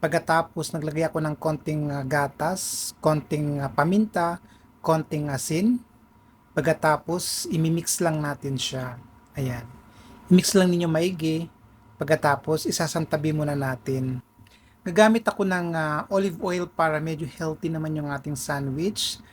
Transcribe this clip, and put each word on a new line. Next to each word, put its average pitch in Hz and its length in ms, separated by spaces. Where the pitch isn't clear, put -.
Pagkatapos, 165 720
naglagay 156 320
ako 160 160
ng 151 160
konting, 151 480
ah, 139 160
gatas, 143 960
konting, 147 640
ah, 135 80
paminta, 175 640
konting 151 480
asin. 180 480
Pagkatapos, 160 960
imimix 165 560
lang 156 160
natin 143 400
siya. 127 400
Ayan. 127 320
I-mix 180 240
lang 185 160
ninyo 175 240
maigi. 160 560
Pagkatapos, 151 720
isasantabi 156 640
muna 147 240
natin. 131 640
Gagamit 214 400
ako - 240
ng, 175 240
ah, 156 400
olive 196 320
oil 180 240
para 156 320
medyo 160 240
healthy 160 480
naman 156 240
yung 147 160
ating 139 240
sandwich. 143 800